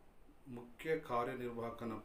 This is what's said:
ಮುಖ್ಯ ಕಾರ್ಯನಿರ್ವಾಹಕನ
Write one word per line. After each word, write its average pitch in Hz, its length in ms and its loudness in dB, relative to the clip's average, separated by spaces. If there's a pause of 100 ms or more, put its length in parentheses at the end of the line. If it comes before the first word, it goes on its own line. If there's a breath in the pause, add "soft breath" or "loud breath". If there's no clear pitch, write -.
(480)
ಮುಖ್ಯ 143 520 0
ಕಾರ್ಯನಿರ್ವಾಹಕನ 120 920 2 (120)